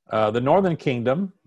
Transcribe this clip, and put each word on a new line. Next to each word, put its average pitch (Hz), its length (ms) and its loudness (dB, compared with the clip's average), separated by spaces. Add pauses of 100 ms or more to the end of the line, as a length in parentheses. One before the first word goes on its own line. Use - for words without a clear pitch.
(100)
Uh, 107 220 0
the 120 80 -2
northern 170 360 2
kingdom, 135 560 -2 (140)